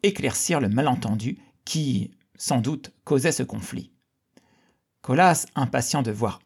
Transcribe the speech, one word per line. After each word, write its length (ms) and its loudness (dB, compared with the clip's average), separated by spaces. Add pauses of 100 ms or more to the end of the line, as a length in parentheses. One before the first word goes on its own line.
éclaircir 560 0
le 80 2
malentendu 680 0 (260)
qui, 480 -2 (240)
sans 240 0
doute, 320 -4 (100)
causait 300 2
ce 100 -2
conflit. 480 -8 (1120)
Colas, 440 4 (100)
impatient 460 0
de 100 -2
voir 340 -4